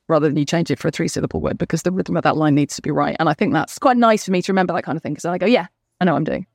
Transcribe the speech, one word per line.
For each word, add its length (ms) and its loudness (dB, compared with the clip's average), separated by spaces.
rather 200 4
than 100 0
you 80 0
change 240 -2
it 80 0
for 100 -4
a 20 2
three-syllable 520 -4
word, 160 -4
because 240 -2
the 100 -2
rhythm 240 -4
of 60 0
that 160 2
line 160 4
needs 220 0
to 60 -14
be 80 -4
right." 300 -2
And 80 2
I 60 2
think 180 0
that's 260 -2
quite 200 4
nice 260 4
for 60 -6
me 100 2
to 120 -4
remember 200 2
that 120 -4
kind 120 -4
of 60 -8
thing, 120 -6
'cause 120 -8
I 100 -2
go, 80 -2
"Yeah, 220 2
I 60 2
know 60 4
what 60 0
I'm 60 -2
doing. 300 -6